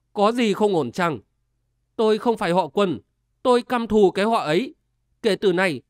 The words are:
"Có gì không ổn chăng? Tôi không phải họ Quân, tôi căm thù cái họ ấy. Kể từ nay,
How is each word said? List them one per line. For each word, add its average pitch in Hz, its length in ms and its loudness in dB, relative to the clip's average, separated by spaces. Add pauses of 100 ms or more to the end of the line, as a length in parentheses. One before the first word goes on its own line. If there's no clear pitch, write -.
(140)
"Có 202 180 2
gì 240 220 0
không 208 220 0
ổn 131 160 -2
chăng? 160 280 -4 (760)
Tôi 220 220 0
không 226 200 -2
phải 190 140 -2
họ 180 160 0
Quân, 180 320 -2 (440)
tôi 240 180 2
căm 240 260 -6
thù 208 240 4
cái 190 140 -2
họ 226 120 0
ấy. 165 380 -2 (460)
Kể 196 140 0
từ 196 180 0
nay, 170 360 -2